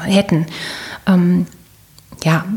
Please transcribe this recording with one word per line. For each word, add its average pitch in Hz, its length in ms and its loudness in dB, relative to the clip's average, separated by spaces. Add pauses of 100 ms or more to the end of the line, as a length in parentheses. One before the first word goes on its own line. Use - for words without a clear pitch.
hätten. 190 420 2 (600)
Ähm, 180 400 4 (760)
ja, 160 220 2 (120)